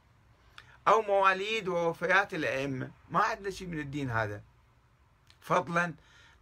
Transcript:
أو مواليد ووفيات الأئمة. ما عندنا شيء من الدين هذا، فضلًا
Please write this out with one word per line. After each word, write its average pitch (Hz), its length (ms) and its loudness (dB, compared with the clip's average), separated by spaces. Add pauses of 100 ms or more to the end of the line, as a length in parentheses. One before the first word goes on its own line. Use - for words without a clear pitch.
(880)
أو 220 140 6
مواليد 196 680 2
ووفيات 175 680 0
الأئمة. 135 560 -4 (200)
ما 170 100 2
عندنا 208 300 -2
شيء 185 180 -10
من 165 100 -6
الدين 139 320 -6
هذا، 110 320 -2 (960)
فضلًا 170 540 0 (480)